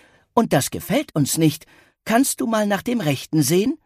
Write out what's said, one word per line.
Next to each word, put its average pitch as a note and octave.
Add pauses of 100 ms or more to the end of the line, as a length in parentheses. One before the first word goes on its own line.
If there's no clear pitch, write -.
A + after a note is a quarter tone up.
(360)
Und A3+
das C#3+
gefällt -
uns C#3+
nicht. D#3+ (400)
Kannst A#3+
du C4
mal G#3+
nach G3+
dem A#3+
Rechten D3+
sehen? F#3